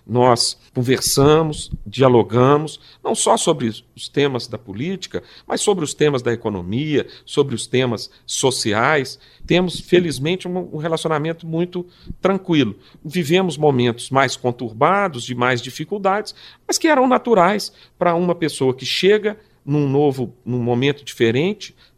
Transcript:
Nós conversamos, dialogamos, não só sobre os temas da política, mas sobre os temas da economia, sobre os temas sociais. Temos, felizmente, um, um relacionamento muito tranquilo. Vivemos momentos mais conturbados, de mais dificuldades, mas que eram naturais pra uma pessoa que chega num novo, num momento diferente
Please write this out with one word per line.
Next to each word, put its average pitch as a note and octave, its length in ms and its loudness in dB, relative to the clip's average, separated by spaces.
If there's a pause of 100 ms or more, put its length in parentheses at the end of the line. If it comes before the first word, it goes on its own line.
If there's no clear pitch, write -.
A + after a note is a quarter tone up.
Nós B2 500 2 (160)
conversamos, C#3+ 960 2 (160)
dialogamos, B2+ 920 2 (240)
não - 100 -2
só - 220 2
sobre D3+ 320 0
os - 400 -12
temas C#3 400 -2
da A2 100 -12
política, D#3 640 -8 (240)
mas A3+ 140 -4
sobre F#3+ 240 0
os C#3 100 -6
temas C#3+ 280 0
da A#2+ 100 -2
economia, A2+ 760 -2 (200)
sobre C#3 280 0
os - 140 -6
temas B2 420 -2 (160)
sociais. B2+ 920 0 (260)
Temos, F3 320 0
felizmente, E3+ 680 0
um, F3+ 240 -8
um D#3+ 60 -10
relacionamento D#3+ 680 -4
muito F3 400 -4 (360)
tranquilo. E3+ 560 0 (260)
Vivemos E3+ 540 0
momentos B2 520 2
mais C3 280 2
conturbados, B2+ 880 0
de B2 100 -8
mais B2 260 0
dificuldades, F#3+ 720 -4 (320)
mas - 120 -4
que E4+ 100 0
eram C4+ 220 4
naturais G#3+ 640 2 (260)
pra F3 160 2
uma F3 180 0
pessoa C#3 400 -2
que B2 120 -10
chega G#3 520 0 (280)
num C#3+ 240 0
novo, C3+ 460 0 (100)
num A#2+ 160 -4
momento B2 420 0
diferente C3 720 0 (220)